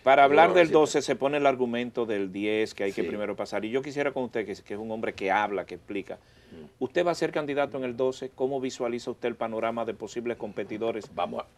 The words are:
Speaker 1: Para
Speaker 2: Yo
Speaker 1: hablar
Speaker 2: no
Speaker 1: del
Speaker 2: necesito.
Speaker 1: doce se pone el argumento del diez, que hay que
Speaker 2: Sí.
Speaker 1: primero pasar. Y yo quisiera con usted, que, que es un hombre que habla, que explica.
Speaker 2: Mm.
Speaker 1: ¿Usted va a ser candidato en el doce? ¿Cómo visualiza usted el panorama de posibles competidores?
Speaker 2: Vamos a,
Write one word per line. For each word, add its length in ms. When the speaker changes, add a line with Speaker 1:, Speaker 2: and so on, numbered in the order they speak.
Speaker 1:
Para 200
Speaker 2:
Yo 20
Speaker 1:
hablar 240
Speaker 2:
no 60
Speaker 1:
del 80
Speaker 2:
necesito. 160
Speaker 1:
doce 220
se 140
pone 220
el 100
argumento 580
del 260
diez, 420
que 100
hay 80
que 100
Speaker 2:
Sí. 60
Speaker 1:
primero 280
pasar. 300
Y 60
yo 100
quisiera 300
con 140
usted, 200
que, 80
que 200
es 60
un 120
hombre 220
que 180
habla, 340
que 100
explica. 400
Speaker 2:
Mm. 680
Speaker 1:
¿Usted 220
va 60
a 40
ser 160
candidato 460
en 60
el 140
doce? 360
¿Cómo 280
visualiza 500
usted 160
el 80
panorama 500
de 80
posibles 440
competidores? 760
Speaker 2:
Vamos 300
a, 40